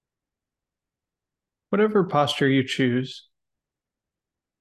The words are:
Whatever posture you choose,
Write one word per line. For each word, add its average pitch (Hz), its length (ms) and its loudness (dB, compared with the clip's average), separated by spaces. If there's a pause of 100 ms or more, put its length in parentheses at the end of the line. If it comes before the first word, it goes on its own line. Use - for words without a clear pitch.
(1700)
Whatever 208 340 2
posture 147 460 0
you 135 140 2
choose, 131 640 -4 (1300)